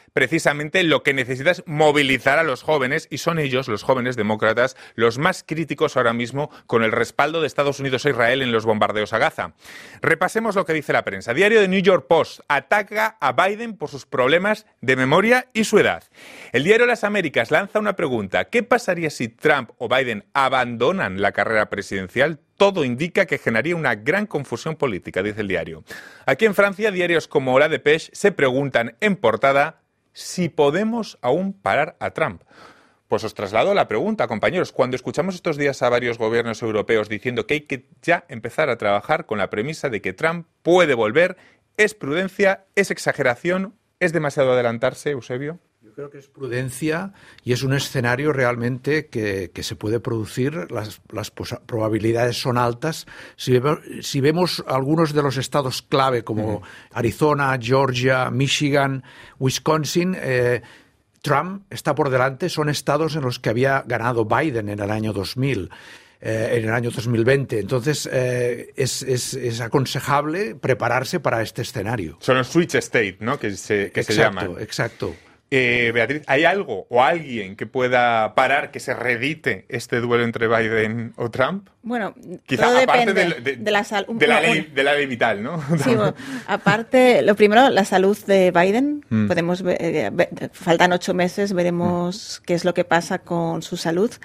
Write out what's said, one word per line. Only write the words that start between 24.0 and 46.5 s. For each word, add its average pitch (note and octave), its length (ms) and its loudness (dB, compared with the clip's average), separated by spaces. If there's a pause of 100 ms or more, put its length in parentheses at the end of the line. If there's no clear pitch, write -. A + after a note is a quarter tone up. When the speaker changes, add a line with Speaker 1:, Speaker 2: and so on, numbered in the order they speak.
Speaker 1:
confusión - 500 -6
política, G2 480 -4
dice G#2 160 -4
el G#2 80 -4
diario. E2 380 -6 (400)
Aquí C3+ 200 0
en G#3 100 2
Francia, G3+ 360 0
diarios F3 380 0
como C3 280 2
La D3+ 120 6
Dépêche D3+ 420 0
se - 220 2
preguntan B2+ 680 0
en G#3 160 2
portada C#3 640 2 (320)
si - 380 -4
podemos G3+ 720 0
aún F3+ 320 0
parar C#3 480 0
a G2 100 -4
Trump. C3+ 300 -4 (640)
Pues G#2 160 -2
os G#2+ 100 -6
traslado A2 400 0
la D3+ 140 2
pregunta, D3 400 -2
compañeros. A#2+ 460 -2
Cuando B2+ 240 0
escuchamos E3 380 -4
estos E3 200 -6
días C#3+ 260 -2
a B2+ 80 2
varios A#2+ 280 0
gobiernos A#2 440 -2
europeos G#2+ 460 0
diciendo A2 400 -4
que - 60 0
hay D3+ 80 -2
que C#3 240 -10 (160)
ya E3+ 260 0
empezar B2+ 420 -4
a A#2 80 -2
trabajar G#2+ 480 0
con G#2+ 120 -4
la F#2+ 120 -2
premisa C#3 380 -4
de G#2+ 140 -4
que F#2+ 100 -6
Trump E3 360 -4 (160)
puede E3 320 4
volver, B2+ 420 2 (400)
¿es G#3+ 160 2
prudencia, F#3+ 720 -2 (100)
es G3 160 0
exageración, F3 840 -2 (260)
es F3+ 100 0
demasiado D3 400 0
adelantarse, B2 600 0
Eusebio? C#3+ 480 -8 (220)
Speaker 2:
Yo A2 140 -20
creo C#3+ 160 -14
que C#3+ 80 -20
es C#3 100 -20
prudencia C3+ 840 -6 (300)